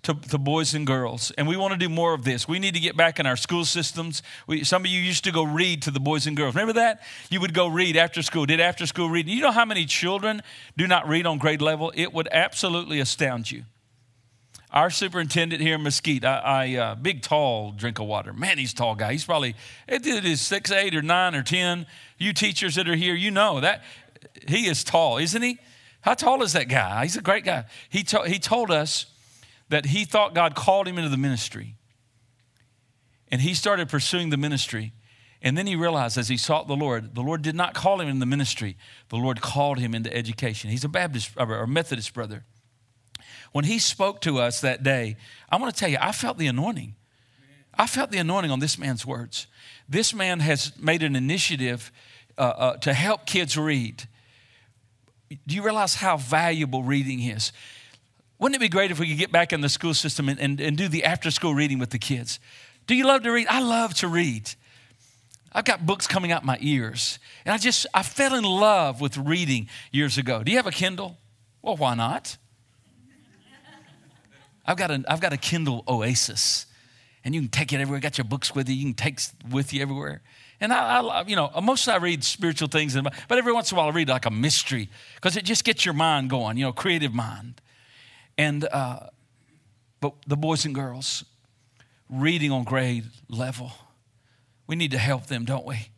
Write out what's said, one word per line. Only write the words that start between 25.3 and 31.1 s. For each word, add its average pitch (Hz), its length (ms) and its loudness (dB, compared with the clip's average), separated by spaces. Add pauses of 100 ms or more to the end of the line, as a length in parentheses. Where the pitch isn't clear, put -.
he? 247 180 -2 (400)
How 233 140 4
tall 262 300 2
is 165 100 0
that 127 160 2
guy? 110 340 2
He's 175 140 -2
a - 40 -6
great 196 220 2
guy. 147 220 -2 (240)
He 196 140 0
to-, 208 220 2
he 180 140 0
told 220 320 2
us 151 360 0 (640)
that 147 180 2
he 196 180 2
thought 208 280 2
God 165 220 4
called 196 320 4
him 180 100 -4
into 160 120 -2
the 135 80 0